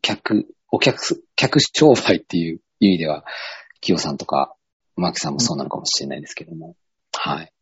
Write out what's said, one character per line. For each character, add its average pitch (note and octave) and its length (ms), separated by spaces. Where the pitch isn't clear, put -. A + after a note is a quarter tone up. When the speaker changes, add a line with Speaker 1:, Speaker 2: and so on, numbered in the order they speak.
Speaker 1:
客、 - 460
お - 80
客、 - 460
客 - 240
商 - 340
売 - 240
っ - 20
て - 180
い E2 160
う - 60
意 G3 100
味 E2+ 80
で D#2+ 100
は、 D2+ 160
キ - 120
ヨ E2 60
さ D2+ 140
ん C#2 40
と - 100
か、 C2+ 280
マ F2 160
キ - 80
さ D2+ 100
ん C#2+ 40
も - 60
そ - 140
う - 20
な C#2 80
の - 60
か - 80
も - 80
し - 140
れ C#2+ 60
な C#2 100
い - 40
で - 60
す - 80
け - 100
ど E2+ 100
も。 - 140
Speaker 2:
う - 20
ん。 - 40
Speaker 1:
は D2 300
い。 D#2+ 200